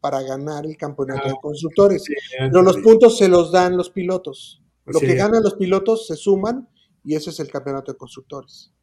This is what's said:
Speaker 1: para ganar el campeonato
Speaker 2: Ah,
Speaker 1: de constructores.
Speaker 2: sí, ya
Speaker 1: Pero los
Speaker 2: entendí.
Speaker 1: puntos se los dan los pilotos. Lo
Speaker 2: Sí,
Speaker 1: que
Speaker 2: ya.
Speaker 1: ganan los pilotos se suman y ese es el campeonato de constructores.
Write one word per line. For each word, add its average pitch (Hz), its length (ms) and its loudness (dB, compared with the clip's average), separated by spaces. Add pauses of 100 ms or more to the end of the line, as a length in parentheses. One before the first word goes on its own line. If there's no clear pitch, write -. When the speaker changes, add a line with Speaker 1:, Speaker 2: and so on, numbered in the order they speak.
Speaker 1:
para 139 220 -4
ganar 147 420 -10
el 156 100 -10
campeonato 139 500 -8
Speaker 2:
Ah, 139 40 -4
Speaker 1:
de 135 120 -6
constructores. 165 640 0
Speaker 2:
sí, 151 100 -10 (240)
ya 131 120 -4
Speaker 1:
Pero 180 140 6
los 190 120 4
Speaker 2:
entendí. 196 140 4
Speaker 1:
puntos 226 280 8
se 196 120 4
los 170 220 4
dan 180 260 2
los 180 140 -4
pilotos. 185 720 -10 (240)
Lo - 140 -2
Speaker 2:
Sí, 143 60 0
Speaker 1:
que 175 100 2
Speaker 2:
ya. 196 120 0
Speaker 1:
ganan 226 160 2
los 202 100 0
pilotos 196 540 -2
se 160 100 -8
suman 208 500 -2 (380)
y 147 100 -4
ese 151 140 -8
es 156 100 -14
el 139 100 -10
campeonato 135 440 -10
de - 40 -16
constructores. - 760 -20 (120)